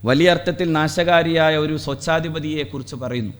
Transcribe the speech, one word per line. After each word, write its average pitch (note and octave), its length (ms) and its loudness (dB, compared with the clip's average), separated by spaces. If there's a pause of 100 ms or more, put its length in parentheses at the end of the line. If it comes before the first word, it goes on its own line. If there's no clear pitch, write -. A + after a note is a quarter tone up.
വലിയ C#3 240 4
അർത്ഥത്തിൽ F3 420 0
നാശകാരിയായ D#3+ 840 2
ഒരു D3+ 200 -2
സ്വച്ഛാധിപതിയെക്കുറിച്ച് D3+ 1160 -4
പറയുന്നു. A#2+ 440 -6